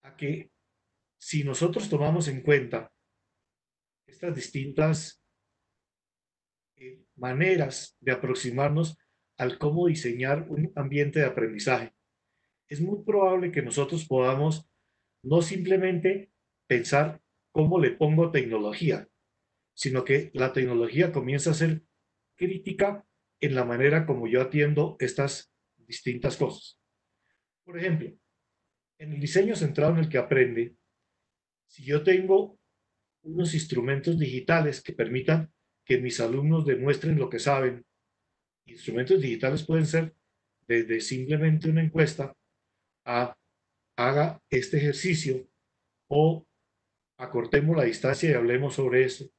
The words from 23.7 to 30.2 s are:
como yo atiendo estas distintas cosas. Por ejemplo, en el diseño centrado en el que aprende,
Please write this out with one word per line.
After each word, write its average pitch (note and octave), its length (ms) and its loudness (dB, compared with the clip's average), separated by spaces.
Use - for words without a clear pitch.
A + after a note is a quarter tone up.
como A#2+ 200 -2
yo B2 140 2
atiendo D3 600 0
estas - 520 -4
distintas B2 600 -6
cosas. - 420 -6
Por F3 140 -14
ejemplo, E3+ 340 -2
en D3+ 140 -12
el C#3+ 80 -6
diseño G3+ 360 2
centrado D#3 360 0
en E3 80 2
el D#3+ 80 0
que C3+ 100 0
aprende, A#2+ 580 2